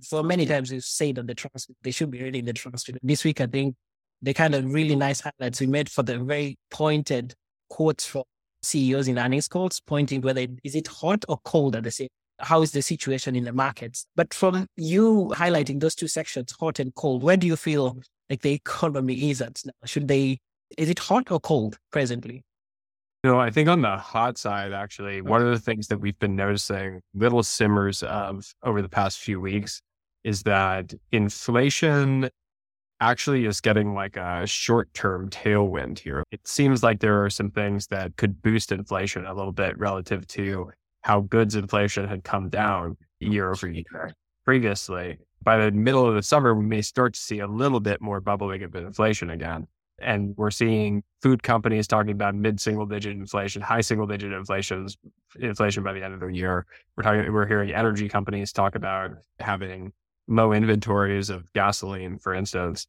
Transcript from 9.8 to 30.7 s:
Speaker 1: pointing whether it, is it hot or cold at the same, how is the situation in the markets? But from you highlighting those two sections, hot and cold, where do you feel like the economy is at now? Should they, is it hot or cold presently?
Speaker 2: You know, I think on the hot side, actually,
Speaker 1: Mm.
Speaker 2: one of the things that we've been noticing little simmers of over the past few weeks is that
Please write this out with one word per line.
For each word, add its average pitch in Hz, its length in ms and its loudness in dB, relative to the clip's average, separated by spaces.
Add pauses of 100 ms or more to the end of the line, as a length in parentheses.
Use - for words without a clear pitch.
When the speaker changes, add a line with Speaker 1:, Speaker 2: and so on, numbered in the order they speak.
Speaker 1:
pointing 143 340 0
whether 131 200 0
it, 123 100 -4 (140)
is 139 100 -10
it 156 140 -2
hot 196 400 -2
or 151 160 -2
cold 139 320 2
at 113 80 -6
the 113 80 -6
same, 131 160 -8 (300)
how 160 220 4
is 156 120 2
the 143 100 0
situation 131 540 -2
in 123 80 0
the 120 80 -6
markets? 127 520 -4 (120)
But 170 180 0
from 190 320 2 (100)
you 196 600 4
highlighting 147 420 2
those 156 160 2
two 160 140 -6
sections, 139 500 -6
hot 156 220 -4
and 131 120 -2
cold, 127 300 0
where 175 140 6
do 180 100 4
you 160 80 4
feel 135 460 0 (280)
like 135 140 -6
the 143 120 2
economy 139 760 -2
is 131 100 -2
at 123 240 -8
now? 135 80 -12 (120)
Should 143 240 -4
they, 139 300 2 (380)
is 156 120 0
it 170 100 0
hot 247 320 2
or 170 80 0
cold 110 400 0 (140)
presently? 127 500 -4 (800)
Speaker 2:
You 131 80 6
know, 123 80 8
I 120 120 4
think 151 180 4
on 170 140 6
the 101 140 2
hot 113 420 -2
side, 101 340 -4
actually, 101 480 -8
Speaker 1:
Mm. 95 80 -8
Speaker 2:
one 110 120 6
of 120 120 4
the 117 80 2
things 110 260 -4
that 104 140 -2
we've 101 180 -4
been 101 160 0
noticing 98 680 -2 (120)
little 117 300 4
simmers 101 580 2
of 98 420 -6 (200)
over 104 180 0
the 98 60 -6
past 98 320 -2
few 98 200 -6
weeks 98 400 -6 (440)
is 104 180 -2
that 95 520 0 (180)